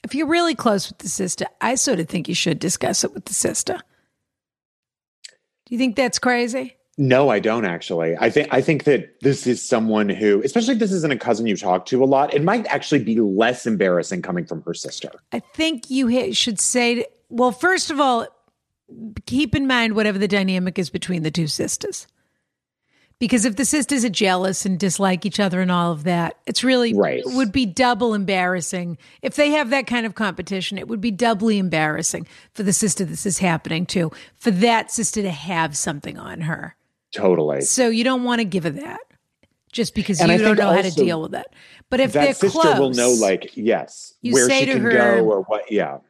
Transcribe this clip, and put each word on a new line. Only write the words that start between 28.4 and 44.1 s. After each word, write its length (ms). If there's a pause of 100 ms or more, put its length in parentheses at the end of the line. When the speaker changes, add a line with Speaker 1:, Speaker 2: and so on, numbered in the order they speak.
Speaker 1:
If 120
they 160
have 200
that 160
kind 180
of 80
competition, 640
it 100
would 140
be 80
doubly 480
embarrassing 680 (260)
for 80
the 120
sister 320
this 200
is 140
happening 480
to, 240 (240)
for 160
that 400
sister 320
to 80
have 440
something 440
on 220
her. 340 (380)
Speaker 2:
Totally. 460
Speaker 1:
So 300
you 160
don't 180
wanna 220
give 180
her 60
that 320 (720)
just 200
because 280
Speaker 2:
And 80
Speaker 1:
you 60
Speaker 2:
I 20
Speaker 1:
don't 80 (100)
Speaker 2:
think 40
Speaker 1:
know 140
how 80
to 60
Speaker 2:
also 160
Speaker 1:
deal 180
with 140
it. 100 (440)
But 100
if 140
Speaker 2:
that 100
Speaker 1:
they're 100
Speaker 2:
sister 240 (220)
will 120
know, 160
Speaker 1:
close, 140
Speaker 2:
like, 360
yes, 640